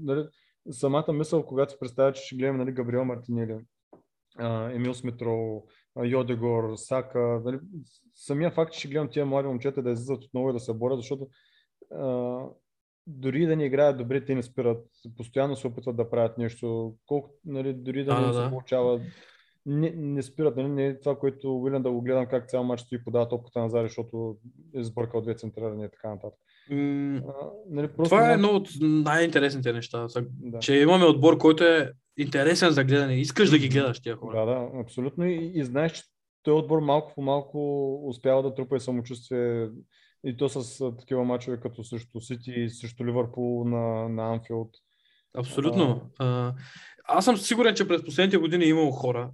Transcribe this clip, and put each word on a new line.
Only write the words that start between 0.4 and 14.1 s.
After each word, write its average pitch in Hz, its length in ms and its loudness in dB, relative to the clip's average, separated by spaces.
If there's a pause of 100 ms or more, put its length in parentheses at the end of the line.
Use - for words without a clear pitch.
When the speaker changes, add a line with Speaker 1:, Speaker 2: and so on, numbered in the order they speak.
Speaker 1:
самата 143 420 0
мисъл, 151 340 0
когато 139 260 0
се - 60 -20
представя, 135 340 2
че 135 100 -12
ще - 140 -12
гледам, 135 200 0
нали, 131 160 -2
Габриел 127 320 -2
Мартинели, 117 540 -4 (800)
а, 117 320 -4
Емил 123 240 -4
Смитрол, 113 720 -6 (280)
а, 123 120 -4
Йодегор, 117 720 0
Сака, 123 680 -2
нали, 127 140 -4 (560)
самия 151 360 -2
факт, 240 220 0
че - 60 -14
ще 151 100 -10
гледам 143 220 -2
тия 147 160 -2
млади 139 220 0
момчета 131 340 -4
да 123 80 -2
излизат 123 340 -4
отново 127 260 -2
и - 20 -2
да 120 80 -4
се 120 140 -6
борят, 123 240 -2
защото, 135 300 -8 (640)
а, 123 440 -4 (680)
дори 135 400 -2
да 160 100 2
не 156 80 0
играят 135 340 4
добре, 131 260 -2